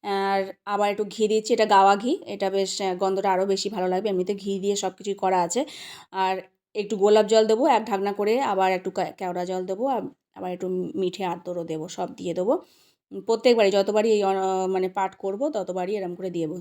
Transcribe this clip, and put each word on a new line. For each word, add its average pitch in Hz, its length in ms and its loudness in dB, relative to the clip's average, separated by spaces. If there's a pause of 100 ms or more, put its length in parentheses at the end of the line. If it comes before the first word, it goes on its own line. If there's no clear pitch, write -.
(160)
আর 196 240 0 (260)
আবার 202 240 0
একটু 208 160 -2
ঘি 208 220 -2
দিচ্ছি, 214 260 2
এটা 220 120 4
গাওয়া 196 300 8
ঘি, 226 180 -2 (140)
এটা 202 220 -4
বেশ, 190 260 0
আহ, 190 200 -2
গন্ধটা 190 360 0
আরও 185 140 2
বেশি 196 240 -2
ভালো 185 180 -2
লাগবে। 185 220 -2
এমনিতে 185 260 -2
ঘি 196 240 -8
দিয়ে 202 160 -2
সব 190 200 -4
কিছুই 202 220 -8
করা 185 240 0
আছে। 170 200 -2 (500)
আর 190 240 -2 (400)
একটু 208 220 -2
গোলাপ 208 300 6
জল 220 180 6
দেবো 220 220 2
এক 226 180 4
ঢাকনা 202 280 -2
করে, 208 280 0
আবার 190 300 2
একটু 185 200 -2
কা-, 180 240 -4
কেওড়া 180 300 -4
জল 185 200 -4
দেবো, 190 220 -4
আব-, 202 240 -4 (220)
আবার 185 180 -8
একটু 180 160 -6 (280)
মিঠে 185 300 -4
আতরও 175 380 -6
দেবো, 160 240 -6
সব 175 280 -8
দিয়ে 180 180 -6
দেবো। 185 200 0 (580)
উম, 196 100 -12
প্রত্যেকবারই 226 500 4
যতবারই 208 380 2
এই 208 140 4
অন-, 190 180 2 (300)
মানে 185 180 0
পাঠ 190 260 -4
করবো 202 340 -4
ততবারই 185 460 -4
এরম 185 200 -6
করে 185 140 -6
দেবো। 165 320 -4